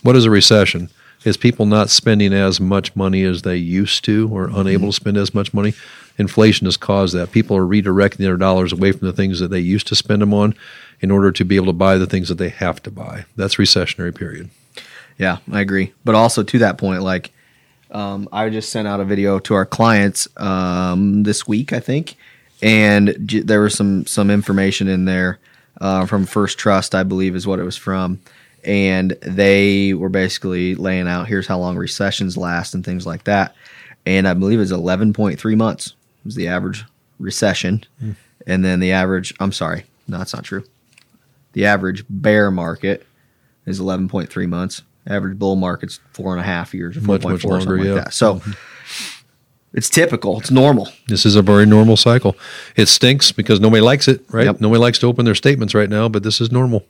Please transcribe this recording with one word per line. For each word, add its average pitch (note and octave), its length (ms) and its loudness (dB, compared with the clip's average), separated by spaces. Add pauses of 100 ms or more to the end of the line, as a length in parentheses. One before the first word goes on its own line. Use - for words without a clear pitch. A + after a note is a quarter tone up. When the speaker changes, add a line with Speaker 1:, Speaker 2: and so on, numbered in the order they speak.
Speaker 1:
What B2+ 140 6
is A#2+ 100 8
a A2+ 60 4
recession? G2 580 4 (340)
It's G#2+ 140 0
people A#2+ 300 0
not G#2 220 2
spending G#2 440 2
as G2 260 0
much F#2+ 360 -2
money F#2+ 280 0
as F2+ 200 -2
they F2+ 140 -2
used F2+ 480 -2
to A2 280 2
or F#2+ 140 -4
unable G2+ 160 -2
Speaker 2:
Mm-hmm. F#2+ 240 2
Speaker 1:
to G2+ 60 -4
spend G2+ 240 -2
as G2+ 180 -2
much G2 180 -4
money. G#2 200 0 (440)
Inflation G#2+ 480 4
has F2+ 120 -2
caused G2 380 -2
that. F2 160 -6
People A2 240 0
are F#2+ 100 2
redirecting G2 520 2
their F#2+ 200 0
dollars F#2 360 2
away F#2+ 180 2
from F#2+ 160 -4
the F2 60 -4
things F#2+ 260 -2
that F2+ 100 -4
they F#2+ 100 -4
used F#2 280 -2
to A2+ 80 -4
spend G#2 260 0
them G#2 120 2
on G#2 220 2 (440)
in F#2+ 120 -2
order G2 200 4
to F#2 140 -2
be G2 100 0
able F#2 120 2
to F#2 60 0
buy F#2+ 240 2
the F#2 100 0
things F#2 200 -4
that F2+ 80 -6
they F2+ 140 -6
have - 340 -6
to G#2 80 -16
buy. F#2+ 340 -14 (120)
That's G2 180 -4
recessionary F2+ 580 0
period. D#2+ 360 -14 (680)
Speaker 2:
Yeah, F#2 200 0 (140)
I G2+ 100 -2
agree. F#2+ 320 -2 (100)
But A2 120 2
also A2+ 280 4
to A#2+ 160 0
that G#2 180 2
point, F#2+ 260 -4
like, F#2 280 -4 (600)
um, G2+ 400 -10
I A2 180 -4
just A2 200 -8
sent A2 180 -6
out G2+ 140 -4
a G2 40 -4
video G2 340 0
to - 140 -4
our F#2+ 120 2
clients, G#2 640 2 (100)
um, F#2 840 -2
this G2+ 240 -2
week, A2 260 -4
I B2 80 -4
think, D3 340 -6 (460)
and G#2 540 4 (100)
j-, G#2 160 -2
there G#2 200 2
was G#2 140 2
some, G2 300 0
some G2+ 260 0
information G2 560 0
in F#2 180 0
there, F#2 340 -2 (420)
uh, F#2+ 240 -2
from G2 200 -2
First G2+ 320 -4
Trust, G2 380 0
I F#2+ 80 0
believe F#2+ 320 -2
is F2+ 100 -8
what F#2+ 140 -4
it F2+ 40 -6
was F2+ 120 -8
from, F#2 460 -6 (420)
and F#2+ 480 0 (100)
they G2 720 2
were F2+ 160 -4
basically F#2 680 -4
laying F#2 320 -4
out, F2+ 200 -4
"Here's G2 200 -4
how F#2 120 -2
long F2+ 160 -4
recessions F#2 600 -6
last," F2 380 -6
and F#2 100 -6
things F2+ 200 -8
like E2+ 200 -12
that, G2+ 300 -2 (500)
and F#2+ 220 0
I F2+ 80 0
believe G2 240 0
it's F#2+ 120 0
eleven F#2 400 0
point G2+ 280 -2
three A2 160 -2
months - 380 -2 (300)
was G#2+ 120 -14
the F2+ 120 -6
average F#2 380 -6 (340)
recession, F#2+ 640 -2 (160)
Speaker 1:
Hmm. A2 120 -10 (360)
Speaker 2:
and F#2 160 0
then F#2 160 0
the F#2 120 0
average, F#2 480 -2
I'm F#2+ 120 -2
sorry, E2+ 340 -8 (220)
no, F2+ 120 -10
that's F#2 140 -10
not - 100 -12
true. - 200 -12 (880)
The G2+ 120 0
average F#2+ 440 0
bear G#2 420 2
market F#2 540 -4 (600)
is F#2+ 140 -8
eleven F#2+ 280 -4
point F#2+ 220 -6
three F#2 180 -6
months. F2 360 -8 (240)
Average G2 320 -6
bull F#2+ 160 0
market's F2+ 440 -6 (140)
four F#2+ 200 -8
and F2+ 60 -6
a F2+ 40 -8
half F2 320 -6
years, F2+ 200 -10
or - 60 -8
Speaker 1:
Much, G2+ 220 -2
much F#2 180 -4
Speaker 2:
four, F#2 180 -2
something F#2+ 100 -4
Speaker 1:
longer, F#2 100 0
Speaker 2:
like G2 80 0
Speaker 1:
yeah. G2 160 -2
Speaker 2:
that. - 100 -12
So, G#2+ 220 2
Speaker 1:
Mm-hmm. G2+ 160 -10 (1200)
Speaker 2:
it's - 160 -4
typical. A2+ 500 0
It's A2+ 120 -4
normal. C3 380 4 (180)
Speaker 1:
This G2+ 180 0
is G#2 100 6
a G#2 60 8
very G2+ 240 6
normal G#2+ 320 8
cycle. A#2 380 2 (400)
It A2 120 4
stinks - 440 4
because G#2+ 280 2
nobody A2 220 6
likes C3+ 260 4
it, C3+ 220 2
right? A#2 160 0
Speaker 2:
Yep. - 160 0
Speaker 1:
Nobody A2+ 180 4
likes A#2+ 200 2
to B2 80 2
open B2 180 0
their A2 80 4
statements B2 400 0
right G#2 160 2
now, G#2+ 180 0
but G#2+ 140 -2
this A2 180 -2
is A#2 120 -2
normal. B2 380 0